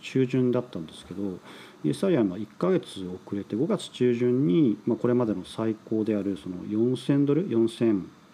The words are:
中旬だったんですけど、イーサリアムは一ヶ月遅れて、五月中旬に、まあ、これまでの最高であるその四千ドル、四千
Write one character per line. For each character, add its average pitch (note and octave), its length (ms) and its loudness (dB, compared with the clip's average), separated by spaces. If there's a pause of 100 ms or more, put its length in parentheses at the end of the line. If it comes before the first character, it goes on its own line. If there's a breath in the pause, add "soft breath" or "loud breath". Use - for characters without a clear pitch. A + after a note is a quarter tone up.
中 C3 240 0
旬 B2+ 260 2
だ B2 80 2
っ B2 40 -4
た - 140 -10
ん D#2+ 80 -8
で - 80 -16
す - 120 -20
け F2 80 -12
ど、 F#2+ 240 -6 (460 loud breath)
イ B2+ 60 2
ー C3 40 2
サ G3 140 -2
リ E3+ 80 4
ア A2+ 80 4
ム F#2+ 80 0
は F#2 60 -8
一 G#2+ 100 -8 (100)
ヶ F#3 140 2
月 G2 340 -4
遅 F#2 300 -8
れ G2 80 -4
て、 - 100 -10
五 B2+ 120 0
月 G3+ 240 -2
中 B2 280 2
旬 B2 280 2
に、 D#3 380 4
ま A#2+ 100 2
あ、 - 40 -6
こ A#2+ 100 0
れ B2 60 4
ま B2 120 2
で G#2 80 0
の F2+ 100 -8
最 A2+ 320 -4 (120)
高 A2 160 0
で G#2+ 120 0
あ G2+ 60 -2
る G2 140 -2
そ - 120 -12
の F2+ 80 -8 (120)
四 A#2 280 2
千 C#3+ 280 2
ド C#3+ 100 2
ル、 F3+ 140 0
四 A2+ 200 2
千 G#2+ 360 2 (280)